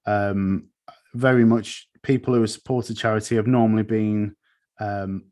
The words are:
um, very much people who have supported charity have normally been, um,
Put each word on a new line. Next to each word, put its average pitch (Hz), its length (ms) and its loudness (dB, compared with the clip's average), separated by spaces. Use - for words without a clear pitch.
um, 101 640 -2
very 127 320 4
much 113 440 0
people 131 300 0
who 117 80 4
have 110 80 0
supported 117 460 -6
charity 110 380 -2
have 110 140 0
normally 113 340 4
been, 107 540 -2
um, 98 540 -8